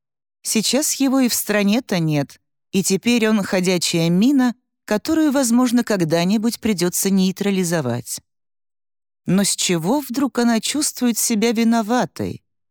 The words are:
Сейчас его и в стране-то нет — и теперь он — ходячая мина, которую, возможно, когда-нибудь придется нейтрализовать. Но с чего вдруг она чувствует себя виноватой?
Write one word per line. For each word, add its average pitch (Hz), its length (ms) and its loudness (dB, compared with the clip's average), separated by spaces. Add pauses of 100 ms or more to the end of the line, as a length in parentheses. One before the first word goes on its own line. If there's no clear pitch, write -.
(420)
Сейчас - 540 -2
его 269 240 2
и 247 100 2
в - 40 -4
стране-то 208 640 0
нет — 151 400 -2 (320)
и 185 120 0
теперь 220 440 0
он — 214 160 2
ходячая 175 680 0
мина, 247 460 2 (300)
которую, 311 460 0
возможно, 240 520 2
когда-нибудь 185 760 0
придется 180 500 -2
нейтрализовать. 185 1120 -2 (1040)
Но 185 180 2
с - 120 -2
чего 180 440 0
вдруг 269 400 -4
она 233 220 2
чувствует - 560 -2
себя 226 340 0
виноватой? 226 920 -2 (280)